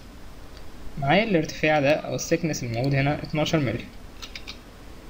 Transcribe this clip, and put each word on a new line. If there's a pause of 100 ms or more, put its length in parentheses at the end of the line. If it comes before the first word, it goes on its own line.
(1000)
معايا
الارتفاع
ده
أو
السكنس
الموجود
هنا
اتناشر
مللي. (1300)